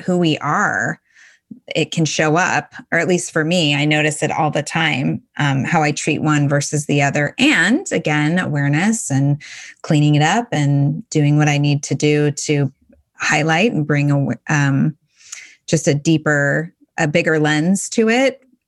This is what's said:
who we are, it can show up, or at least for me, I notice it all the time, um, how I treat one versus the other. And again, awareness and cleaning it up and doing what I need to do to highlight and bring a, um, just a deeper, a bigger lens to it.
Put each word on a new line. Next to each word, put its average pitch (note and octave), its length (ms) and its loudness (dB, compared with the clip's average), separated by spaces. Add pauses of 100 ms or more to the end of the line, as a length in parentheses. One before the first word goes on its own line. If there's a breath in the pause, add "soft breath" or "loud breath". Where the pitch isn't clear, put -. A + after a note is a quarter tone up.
who F3+ 140 0
we D#3+ 200 2
are, D3+ 640 -2 (760 soft breath)
it - 180 -2
can E3 120 0
show D#3 320 0
up, D3+ 380 -2 (160)
or E3 80 0
at E3+ 80 0
least F3+ 260 -2
for D#3 120 0
me, D#3 300 0
I C#3+ 100 0
notice D3+ 400 0
it - 80 -2
all D3+ 180 0
the D3 140 -4
time, D#3+ 580 -4 (140)
um, C3+ 260 0
how D#3+ 200 0
I D3 100 0
treat D3 300 -4
one D3 260 2
versus D3 380 -2
the C#3+ 160 2
other. D3 360 0
And B3+ 540 2
again, D#3 480 0
awareness D3+ 720 0
and C#3 280 2 (420 loud breath)
cleaning D3 340 4
it D3 60 4
up G#3+ 280 0
and C#3+ 600 0
doing D3 280 2
what D3+ 100 4
I C#3+ 100 2
need C#3+ 260 0
to D3 100 -4
do D3 380 2
to C#3+ 400 -2 (420)
highlight D#3+ 580 0
and D3 140 -2
bring C#3+ 240 0
a, C#3 180 0 (240)
um, C#3+ 440 0 (720 loud breath)
just - 180 -2
a D3+ 80 4
deeper, D3+ 800 0 (240)
a E3 80 0
bigger D#3+ 320 0
lens D3+ 520 0
to A3 180 0
it. B3+ 340 0 (260)